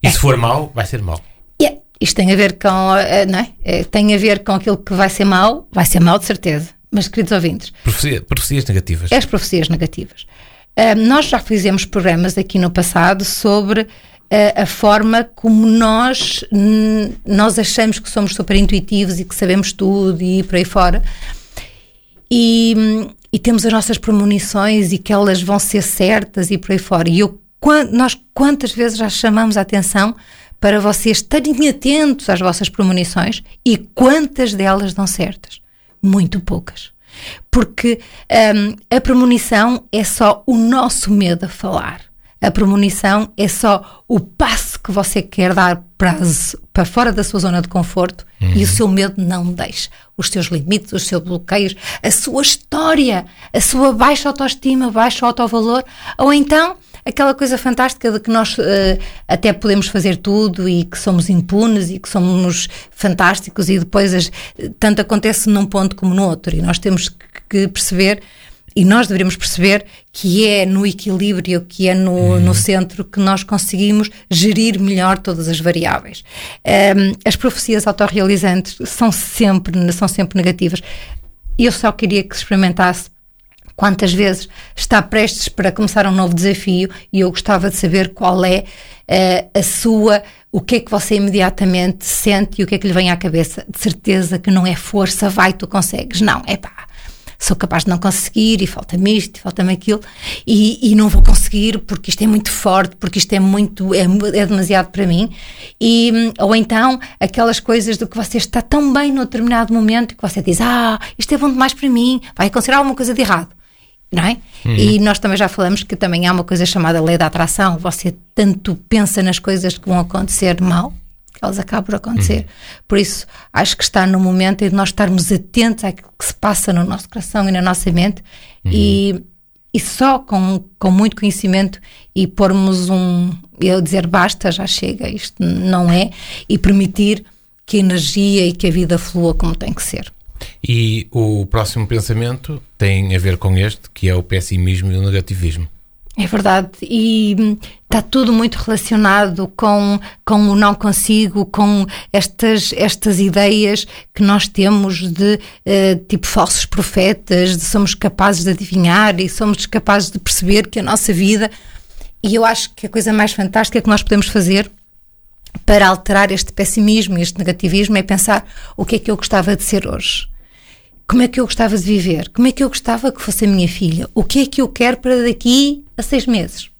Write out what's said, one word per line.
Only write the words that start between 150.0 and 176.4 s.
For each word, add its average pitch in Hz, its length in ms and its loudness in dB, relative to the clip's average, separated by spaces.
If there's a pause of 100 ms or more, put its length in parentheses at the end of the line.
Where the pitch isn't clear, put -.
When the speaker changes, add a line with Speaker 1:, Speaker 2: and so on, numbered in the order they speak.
Speaker 2:
com 208 240 4
o 202 60 2
não 202 200 4
consigo, 208 680 0
com 202 400 2 (280)
estas, 220 640 0
estas 208 440 0
ideias 202 640 2 (280)
que - 100 -2
nós 202 240 2
temos 196 640 0
de, 202 280 0 (260)
eh, 190 300 2 (120)
tipo - 200 -4
falsos - 380 0
profetas, 185 920 0
de 160 60 -6
somos 202 320 0
capazes 190 480 0
de 190 80 0
adivinhar 185 680 0
e 190 80 -2
somos 208 380 -2
capazes 202 460 0
de - 80 -8
perceber 202 480 0
que - 120 -6
a 196 40 -6
nossa 214 280 0
vida, 202 380 2 (720)
e 208 120 0
eu 226 100 2
acho 226 300 -2
que - 100 -14
a 196 40 -8
coisa 220 220 -2
mais 214 220 2
fantástica 208 480 0
que - 80 0
nós 208 140 2
podemos 202 240 2
fazer 196 420 2 (960)
para 202 220 6
alterar 196 440 0
este - 220 -6
pessimismo 208 640 0
e 170 40 0
este 170 160 -4
negativismo 196 600 0
é 190 60 0
pensar: 196 420 0 (320)
"O 202 80 -2
que 233 100 -2
é 208 40 0
que - 120 -4
eu - 60 -2
gostava 196 380 0
de - 80 -6
ser - 240 -2
hoje? - 400 -6 (800)
Como 247 160 4
é 247 40 2
que 247 140 -2
eu 240 40 0
gostava 220 320 0
de 180 60 -2
viver? 180 460 0
Como 247 180 2
é 262 60 2
que 277 100 -2
eu 262 60 0
gostava 233 420 -4
que - 100 -14
fosse - 220 -4
a 208 40 4
minha 190 200 2
filha? 175 480 -2
O 220 80 0
que 269 200 2
é - 20 2
que 277 160 -4
eu 254 80 0
quero 247 280 0
para 254 260 0
daqui 269 600 0 (140)
a 226 40 -8
seis 262 240 -2
meses? 214 440 -4 (100)